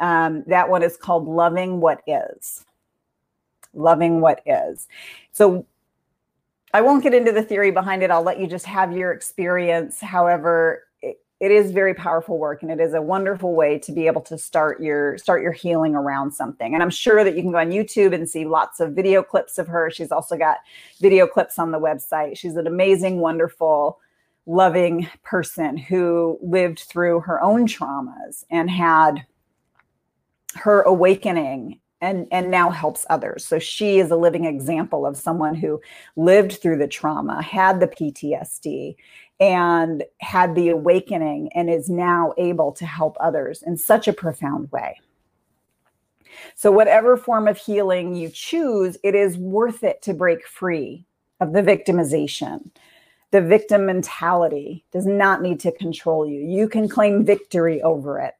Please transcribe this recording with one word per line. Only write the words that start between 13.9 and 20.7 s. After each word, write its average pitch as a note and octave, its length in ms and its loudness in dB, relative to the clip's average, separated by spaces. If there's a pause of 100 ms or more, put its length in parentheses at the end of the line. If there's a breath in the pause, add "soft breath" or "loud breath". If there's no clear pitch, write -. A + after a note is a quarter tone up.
be D#3+ 140 -2
able D#3+ 160 2
to D#3 160 -14
start D#3 420 -2
your, D3 380 -2
start F3 240 0
your E3+ 100 -2
healing D#3+ 440 -2
around C#3 340 -4
something. B2+ 420 -8
And D#3+ 100 0
I'm F3 80 0
sure G#3+ 340 4
that F#3 100 0
you F3 80 -4
can F3+ 80 -4
go E3+ 80 -2
on E3 140 0
YouTube G3+ 420 0
and E3 140 -6
see D#3+ 160 -8
lots D#3 340 -2
of D#3+ 140 -4
video F#3+ 320 2
clips - 340 -4
of E3 80 -6
her. E3 240 -2
She's D#3+ 220 -10
also D#3+ 240 -4
got D#3 220 0 (420 loud breath)